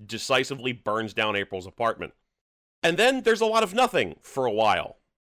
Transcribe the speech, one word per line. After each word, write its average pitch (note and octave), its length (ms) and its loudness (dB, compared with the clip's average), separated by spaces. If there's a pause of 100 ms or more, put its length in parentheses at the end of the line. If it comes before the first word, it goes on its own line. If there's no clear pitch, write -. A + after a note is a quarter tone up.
decisively B2+ 680 -4
burns A2 420 -4
down G#2+ 200 0
April's F#2+ 320 -4
apartment. A2 460 -4 (720)
And E3 160 2
then B3+ 240 2
there's A3 180 2
a A3+ 60 2
lot A3 160 2
of F#3 100 -2
nothing F#3 480 0
for - 240 -4
a A#2 80 0
while. G#2 460 2 (400)